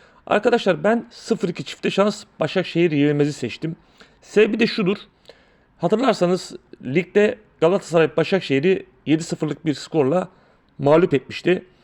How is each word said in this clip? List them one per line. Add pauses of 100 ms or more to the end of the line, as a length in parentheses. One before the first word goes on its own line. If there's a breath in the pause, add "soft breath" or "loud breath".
(280 soft breath)
Arkadaşlar,
ben
sıfır
iki
çifte
şans (160)
Başakşehir
yenilmezi
seçtim. (460 soft breath)
Sebebi
de
şudur. (800 soft breath)
Hatırlarsanız (280)
ligde (240)
Galatasaray
Başakşehir'i (200)
yedi
sıfırlık
bir
skorla (500 soft breath)
mağlup
etmişti. (180 soft breath)